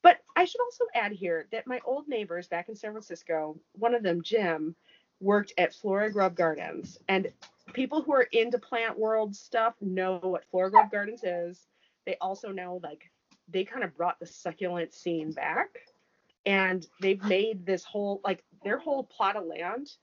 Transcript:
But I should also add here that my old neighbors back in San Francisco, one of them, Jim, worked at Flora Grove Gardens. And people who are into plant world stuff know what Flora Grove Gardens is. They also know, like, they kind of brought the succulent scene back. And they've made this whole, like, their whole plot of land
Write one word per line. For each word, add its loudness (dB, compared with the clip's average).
But 10
I 6
should -6
also 0
add 0
here -4
that -8
my -6
old -4
neighbors -4
back -6
in -12
San -10
Francisco, -6
one 2
of 0
them, 0
Jim, 0
worked 2
at 4
Flora 0
Grove 2
Gardens. -2
And 2
people -2
who -2
are 4
into 2
plant -4
world 0
stuff 0
know -2
what -2
Flora 2
Grove 8
Gardens -4
is. -6
They -4
also -6
know, -8
like, -14
they 0
kind -6
of -8
brought -2
the -14
succulent -6
scene -4
back. -4
And 2
they've 2
made 2
this 0
whole, -4
like, -4
their -2
whole -2
plot 0
of -6
land -8